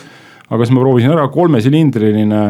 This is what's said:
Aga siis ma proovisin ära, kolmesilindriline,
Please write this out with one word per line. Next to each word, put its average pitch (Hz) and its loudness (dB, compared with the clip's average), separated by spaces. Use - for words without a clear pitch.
Aga 113 -2
siis 120 0
ma 123 0
proovisin 131 2
ära, 147 0
kolmesilindriline, 113 0